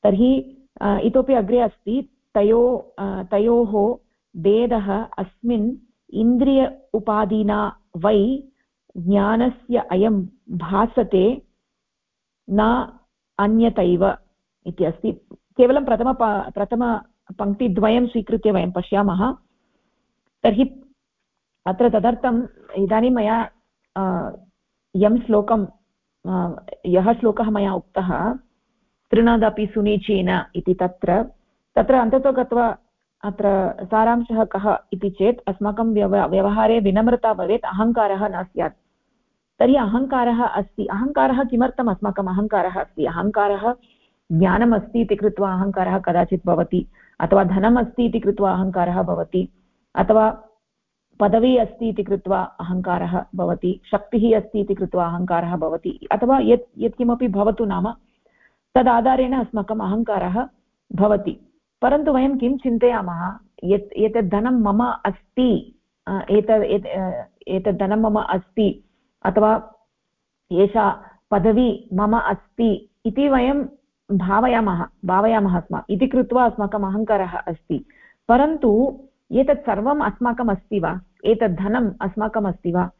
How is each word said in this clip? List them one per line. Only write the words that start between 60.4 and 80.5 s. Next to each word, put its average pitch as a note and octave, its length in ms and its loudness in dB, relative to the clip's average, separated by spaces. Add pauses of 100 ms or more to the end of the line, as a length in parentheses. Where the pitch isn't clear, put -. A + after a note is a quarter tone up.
भवति। G3+ 600 0 (300)
परन्तु C#4+ 280 2
वयं C4 260 2
किं C4 180 0
चिन्तयामः, G#3+ 840 -2 (260)
यत् G3+ 280 0
एतद् G#3+ 380 0
धनं G#3+ 200 0
मम A3 340 2
अस्ति, - 960 -2 (260)
अ, F#3+ 140 -4 (100)
एतद्, G#3+ 320 4
एत-, G3 240 -2
अ, F#3 380 -6 (240)
एतद् F#3+ 300 -2
धनं G3 180 0
मम G#3+ 240 0
अस्ति, - 640 -2 (400)
अथवा G#3+ 480 2 (800)
एषा G3+ 500 2 (280)
पदवी G#3+ 640 2
मम G#3 240 0
अस्ति - 720 -2 (160)
इति C4+ 220 0
वयं C4+ 360 0 (480)
भावयामः, G3+ 720 0 (180)
भावयामः G3 560 2
स्म। - 300 -8
इति G#3 160 0
कृत्वा B3+ 380 2
अस्माकम् G#3 400 -2
अहङ्कारः G3 520 -2
अस्ति। - 500 -8 (420)
परन्तु C4 720 2 (320)
एतत् C#4 340 2
सर्वम् A#3+ 360 -2
अस्माकम् A#3+ 480 -2